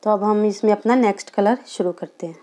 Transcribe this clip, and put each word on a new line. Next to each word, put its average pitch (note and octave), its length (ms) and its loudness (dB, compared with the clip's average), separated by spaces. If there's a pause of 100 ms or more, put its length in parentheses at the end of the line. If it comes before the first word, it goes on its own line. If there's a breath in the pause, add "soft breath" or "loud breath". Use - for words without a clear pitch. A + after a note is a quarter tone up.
तो G#3+ 80 -2
अब G3+ 140 0
हम G#3 200 2
इसमें G#3 280 0
अपना G#3+ 220 2
नेक्स्ट A3 360 0
कलर G#3 280 0 (100)
शुरू F3+ 240 -4
करते F3 340 -14
हैं। E3 160 -14